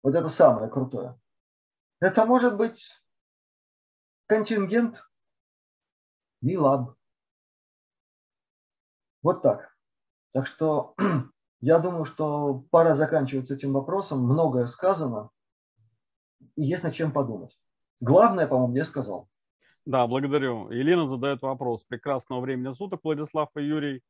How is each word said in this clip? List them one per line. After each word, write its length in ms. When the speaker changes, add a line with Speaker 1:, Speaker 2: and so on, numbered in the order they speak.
Speaker 1:
Вот 120
это 140
самое 420
крутое. 480
Это 260
может 300
быть 440
контингент 840
Милаб. 560
Вот 200
так. 320
Так 140
что 480
<clears throat> 320
я 180
думаю, 260
что 680
пора 240
заканчивать 540
с 20
этим 220
вопросом. 520
Многое 420
сказано. 640
И 60
есть 200
над 120
чем 180
подумать. 460
Главное, 460
по-моему, 300
я 80
сказал. 440
Speaker 2:
Да, 200
благодарю. 640
Елена 380
задаёт 340
вопрос. 420
Прекрасного 560
времени 340
суток, 300
Владислав 520
и 60
Юрий. 480